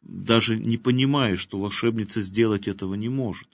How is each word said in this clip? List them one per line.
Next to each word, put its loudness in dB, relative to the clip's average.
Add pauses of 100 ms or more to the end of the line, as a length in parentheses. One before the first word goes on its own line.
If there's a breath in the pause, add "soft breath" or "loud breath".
даже 2
не 0
понимая, 2
что -8
волшебница -2
сделать 0
этого -4
не -4
может. -6